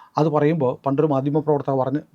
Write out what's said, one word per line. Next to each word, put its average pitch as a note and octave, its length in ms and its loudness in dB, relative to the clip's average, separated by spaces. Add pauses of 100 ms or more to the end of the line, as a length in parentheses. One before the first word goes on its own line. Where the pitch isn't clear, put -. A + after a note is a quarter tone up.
(200)
അത് D#3 160 4
പറയുമ്പോൾ D#3 360 2 (140)
പണ്ടൊരു C#3+ 280 0
മാധ്യമപ്രവർത്തക C#3+ 680 -2
പറഞ്ഞ്, C3+ 200 -2 (140)